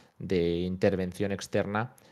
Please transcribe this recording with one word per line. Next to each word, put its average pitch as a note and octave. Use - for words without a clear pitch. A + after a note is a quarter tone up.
de E2+
intervención F#2
externa G2+